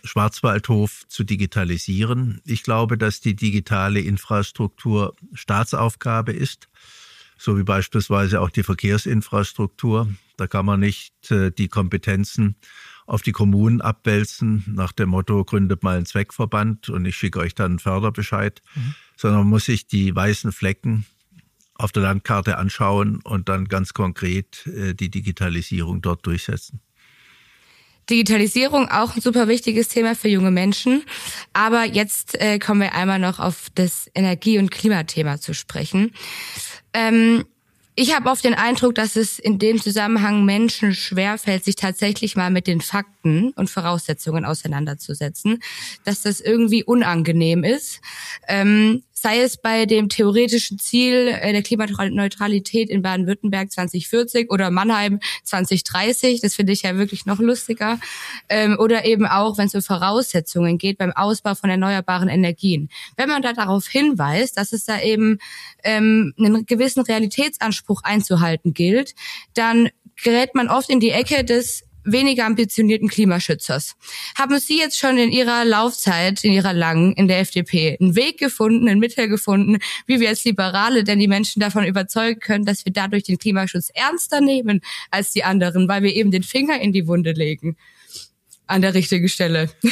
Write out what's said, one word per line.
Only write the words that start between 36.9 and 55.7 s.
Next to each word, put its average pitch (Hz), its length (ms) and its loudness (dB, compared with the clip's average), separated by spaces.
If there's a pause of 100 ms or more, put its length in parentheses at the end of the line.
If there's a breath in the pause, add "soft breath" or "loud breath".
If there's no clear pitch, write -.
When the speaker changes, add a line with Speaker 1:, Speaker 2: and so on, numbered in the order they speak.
Speaker 3:
Ähm, 226 520 4 (520)
ich 262 180 2
habe 247 140 0
oft 254 160 0
den 247 100 4
Eindruck, 240 400 2
dass 220 220 -2
es 220 220 -2
in 202 200 0
dem 220 220 2
Zusammenhang 208 640 2
Menschen 208 500 2
schwerfällt, 190 720 -2
sich - 120 -2
tatsächlich 202 600 -2
mal 180 140 0
mit 180 180 0
den 165 140 0
Fakten 196 680 -2
und - 180 -4
Voraussetzungen 165 720 -4
auseinanderzusetzen, 147 1160 -6 (440 loud breath)
dass 202 180 -4
das 208 180 -4
irgendwie 226 440 2
unangenehm 170 800 2
ist. - 360 -4 (460 loud breath)
Ähm, 214 560 2 (100)
sei 233 280 0
es 247 160 0
bei 226 300 0
dem 214 240 2
theoretischen 220 680 2
Ziel, 247 500 2
äh, 226 240 -2
der 202 100 2
Klimaneutralität 202 1300 -2
in 196 120 0
Baden-Württemberg 190 680 -2
zwanzig 180 360 -4
vierzig 233 420 0
oder 190 200 2
Mannheim 202 480 2 (240 loud breath)
zwanzig 185 400 0